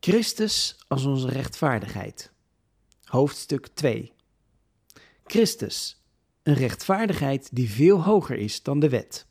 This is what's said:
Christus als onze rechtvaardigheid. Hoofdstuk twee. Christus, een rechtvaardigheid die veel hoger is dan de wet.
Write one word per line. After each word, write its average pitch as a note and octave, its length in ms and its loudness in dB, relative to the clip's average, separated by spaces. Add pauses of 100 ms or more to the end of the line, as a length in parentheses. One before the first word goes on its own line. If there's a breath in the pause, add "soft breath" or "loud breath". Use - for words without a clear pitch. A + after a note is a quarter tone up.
Christus - 760 0 (100)
als C3+ 160 -2
onze C3 240 0
rechtvaardigheid. A#2+ 1040 -6 (720)
Hoofdstuk C#3 640 -2
twee. - 460 -4 (1120 soft breath)
Christus, - 800 -2 (400)
een D3 120 4
rechtvaardigheid C#3 1000 -2
die A#2+ 180 -2
veel D#3+ 320 6
hoger F3+ 340 2
is G#2 260 -6
dan C#3+ 180 0
de D3+ 80 4
wet. - 420 -4